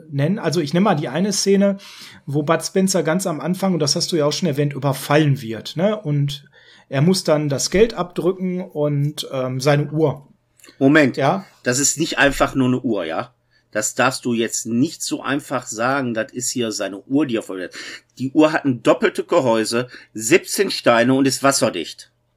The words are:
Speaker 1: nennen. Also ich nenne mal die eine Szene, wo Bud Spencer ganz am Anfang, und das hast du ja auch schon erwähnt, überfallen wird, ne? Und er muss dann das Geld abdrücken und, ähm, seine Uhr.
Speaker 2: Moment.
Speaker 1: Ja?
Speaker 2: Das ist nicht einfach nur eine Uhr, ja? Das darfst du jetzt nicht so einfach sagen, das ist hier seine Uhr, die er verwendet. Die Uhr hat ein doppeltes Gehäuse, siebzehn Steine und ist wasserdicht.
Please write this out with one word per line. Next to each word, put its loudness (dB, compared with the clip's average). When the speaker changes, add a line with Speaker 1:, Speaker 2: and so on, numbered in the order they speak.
Speaker 1:
nennen. 0
Also -2
ich -4
nenne 4
mal 4
die -2
eine -2
Szene, 2
wo -2
Bud 0
Spencer 0
ganz 0
am -4
Anfang, -2
und -2
das 0
hast -4
du 0
ja 2
auch 2
schon -2
erwähnt, 0
überfallen 0
wird, -10
ne? 0
Und -4
er 0
muss 2
dann 0
das -2
Geld 4
abdrücken -4
und, -2
ähm, -4
seine 2
Uhr. 0
Speaker 2:
Moment. 4
Speaker 1:
Ja? 0
Speaker 2:
Das 0
ist 0
nicht -2
einfach 2
nur 2
eine 0
Uhr, -2
ja? -6
Das -4
darfst 0
du 0
jetzt -2
nicht 0
so -6
einfach -4
sagen, -2
das -6
ist -6
hier -4
seine -8
Uhr, 0
die -2
er -2
verwendet. -10
Die -6
Uhr 4
hat -2
ein -2
doppeltes 2
Gehäuse, 0
siebzehn 0
Steine 4
und 4
ist 0
wasserdicht. -2